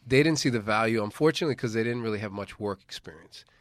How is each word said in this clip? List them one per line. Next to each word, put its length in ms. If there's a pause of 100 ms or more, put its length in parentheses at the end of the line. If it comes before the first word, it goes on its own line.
they 180
didn't 140
see 100
the 120
value, 440
unfortunately, 520
'cause 160
they 120
didn't 180
really 180
have 120
much 260
work 240
experience. 600 (160)